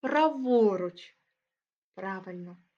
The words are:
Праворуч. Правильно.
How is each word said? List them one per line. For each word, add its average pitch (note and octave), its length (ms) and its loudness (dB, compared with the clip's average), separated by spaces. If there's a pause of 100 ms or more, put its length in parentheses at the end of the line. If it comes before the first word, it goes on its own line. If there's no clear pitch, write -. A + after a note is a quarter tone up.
Праворуч. B3+ 1160 0 (760)
Правильно. F#3 600 -12 (220)